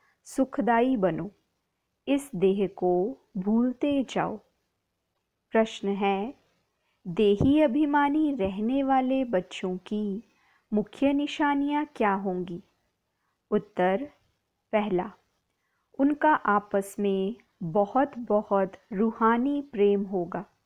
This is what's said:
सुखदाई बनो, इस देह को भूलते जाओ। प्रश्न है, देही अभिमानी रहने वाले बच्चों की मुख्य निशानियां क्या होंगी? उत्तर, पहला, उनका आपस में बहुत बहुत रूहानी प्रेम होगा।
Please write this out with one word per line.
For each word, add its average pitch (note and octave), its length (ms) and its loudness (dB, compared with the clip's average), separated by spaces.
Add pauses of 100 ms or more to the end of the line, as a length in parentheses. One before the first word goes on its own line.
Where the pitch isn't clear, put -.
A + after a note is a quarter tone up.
(240)
सुखदाई B3+ 720 0
बनो, F3 340 -2 (800)
इस C#4 260 -2
देह F#3+ 320 2
को F#3 520 0 (180)
भूलते B3 760 0
जाओ। F3+ 260 -2 (1120)
प्रश्न A3 380 0
है, G3+ 460 -2 (720)
देही G#3 540 4
अभिमानी D4 720 2
रहने G#3+ 480 -2
वाले C4 420 2
बच्चों F#3 520 -4
की G#3 480 -6 (480)
मुख्य A#3+ 400 0
निशानियां C#4+ 720 0 (120)
क्या G3+ 180 2
होंगी? F#3 480 -6 (880)
उत्तर, G#3+ 580 -2 (640)
पहला, G#3 400 0 (840)
उनका D4 360 4
आपस G3+ 640 0
में G3 380 -2 (260)
बहुत G#3 560 0
बहुत G#3 540 0 (200)
रूहानी A#3 680 0
प्रेम G3+ 400 2
होगा। F#3 420 -6 (220)